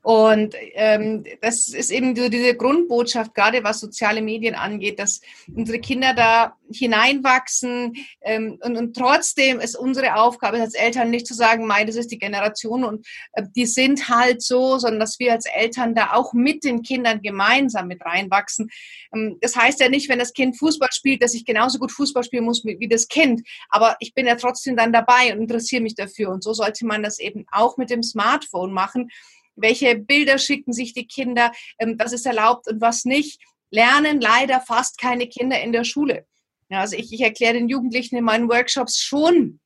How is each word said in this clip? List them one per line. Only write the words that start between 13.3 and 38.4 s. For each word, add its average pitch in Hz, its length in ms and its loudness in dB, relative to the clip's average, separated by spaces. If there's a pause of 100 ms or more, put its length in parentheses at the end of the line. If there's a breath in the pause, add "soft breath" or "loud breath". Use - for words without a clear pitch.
äh, 214 100 -4 (120)
die 247 100 2
sind 262 420 0
halt 240 340 2
so", 254 380 2
sondern 220 220 0
dass 214 180 -4
wir 247 140 2
als 226 120 -2
Eltern 233 500 -2
da 220 180 2
auch 240 180 2
mit 277 320 0
den 240 180 -2
Kindern 233 400 -2
gemeinsam 208 680 0
mit 180 180 -12
reinwachsen. 196 640 -2 (440 loud breath)
Ähm, 220 280 -6
das 233 160 -2
heißt 247 240 4
ja 262 80 6
nicht, 277 200 0
wenn 247 100 2
das 240 120 -2
Kind 254 260 0
Fußball 302 360 0
spielt, 269 280 0
dass 240 120 2
ich 233 120 -8
genauso 247 320 0
gut 254 140 -6
Fußball 277 320 -2
spielen 240 220 -2
muss 233 180 -2
wie, 202 160 -8
wie 226 80 -6
das 226 220 0
Kind, 262 320 2 (280 loud breath)
aber 214 300 4
ich - 140 -14
bin 254 140 0
ja 240 80 4
trotzdem 247 420 -4
dann 233 160 2
dabei 240 400 6
und 208 80 -6
interessiere 233 420 -2
mich 220 120 -4
dafür. 202 340 -6
Und 185 140 -6
so 214 100 -4
sollte 220 320 -2
man 214 180 -2
das 208 160 -8
eben - 320 -10
auch 233 260 2
mit 247 120 -4
dem 233 140 -2
Smartphone 214 680 -2
machen. 196 380 -4 (460 loud breath)
Welche 240 400 2
Bilder 277 420 2
schicken 269 360 -4
sich 240 200 -8
die 240 140 -12
Kinder, 240 440 0 (280 loud breath)
ähm, 226 200 -2
was 240 140 -4
ist 233 120 -8
erlaubt 233 420 0
und 220 140 -4
was 240 240 0
nicht? 294 360 -2 (300 soft breath)
Lernen 277 500 4
leider 254 400 2
fast 247 380 -2
keine 240 280 -2
Kinder 247 340 -2
in 233 120 -4
der 233 100 0
Schule. 277 420 -2 (440)
Ja, 190 120 -2
also 202 140 -4
ich, 226 180 -10
ich 226 80 -6
erkläre 226 340 2
den 240 140 0
Jugendlichen 247 460 -4
in 240 80 -2
meinen 226 260 2